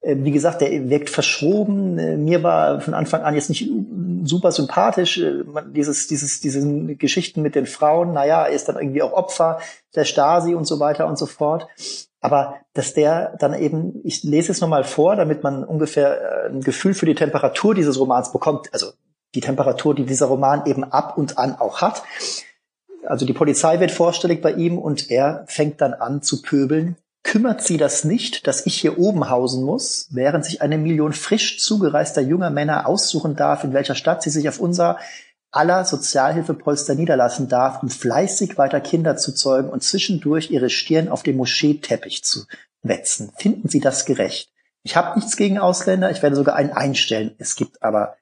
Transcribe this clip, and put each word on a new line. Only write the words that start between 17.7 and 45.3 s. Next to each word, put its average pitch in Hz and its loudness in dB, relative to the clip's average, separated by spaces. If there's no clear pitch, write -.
dieses 147 2
Romans 127 2
bekommt, - -2
also 110 -6
die 127 -2
Temperatur, 135 2
die 143 0
dieser 135 2
Roman 135 2
eben 131 0
ab - -2
und 143 -2
an 127 -2
auch - -4
hat. 202 0
Also 127 -2
die 123 0
Polizei 160 2
wird 175 4
vorstellig 170 0
bei 160 2
ihm 170 0
und - -4
er 139 2
fängt 151 -2
dann 135 2
an 131 -6
zu 127 -2
pöbeln. 156 0
„Kümmert 226 0
Sie 170 0
das 147 2
nicht, - -2
dass - -2
ich - 0
hier - 0
oben 175 2
hausen 127 0
muss, 180 -4
während 147 0
sich - -6
eine 151 0
Million 151 2
frisch - -2
zugereister 156 2
junger 170 0
Männer 147 0
aussuchen 156 0
darf, 147 0
in 135 -4
welcher 139 0
Stadt 165 0
sie 156 -2
sich 151 0
auf - -6
unser 175 2
aller 175 2
Sozialhilfepolster 147 0
niederlassen 135 2
darf, 127 2
um 123 -2
fleißig 170 -2
weiter 139 2
Kinder 160 0
zu - -4
zeugen 135 2
und - -6
zwischendurch 160 0
ihre 127 2
Stirn 160 2
auf - -4
dem 139 0
Moscheeteppich 131 0
zu - -4
wetzen? - -4
Finden - 0
Sie 143 0
das - 0
gerecht? - -2
Ich - -2
hab - 0
nichts - -2